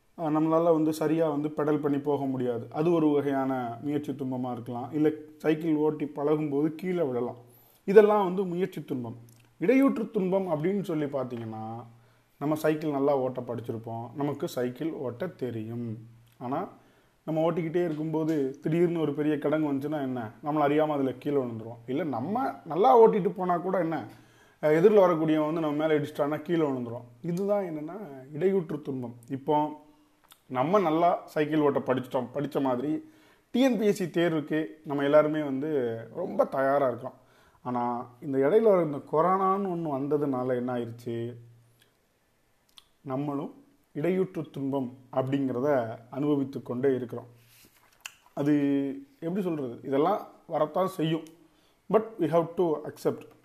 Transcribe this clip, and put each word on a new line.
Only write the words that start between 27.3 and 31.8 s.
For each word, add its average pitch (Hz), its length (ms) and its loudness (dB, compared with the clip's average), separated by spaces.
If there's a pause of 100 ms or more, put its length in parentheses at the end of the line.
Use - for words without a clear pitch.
என்னன்னா, 160 320 -8 (360)
இடையூற்று 165 500 0
துன்பம். 123 320 -6 (140)
இப்போ 151 520 -2 (680)
நம்ம 147 340 2
நல்லா 170 460 2
சைக்கிள் 151 340 0
ஓட்ட 139 180 4
படிச்சிட்டோம், 127 560 -2